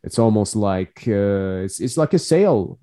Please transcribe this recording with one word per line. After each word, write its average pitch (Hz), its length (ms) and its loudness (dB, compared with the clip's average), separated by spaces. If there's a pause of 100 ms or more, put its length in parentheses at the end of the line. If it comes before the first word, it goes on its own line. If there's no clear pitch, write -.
It's - 140 -4
almost 107 360 2
like, 95 540 -4
uh, 98 560 -2
it's, - 160 -10
it's 123 160 -4
like 156 160 0
a 185 60 2
sale, 160 640 2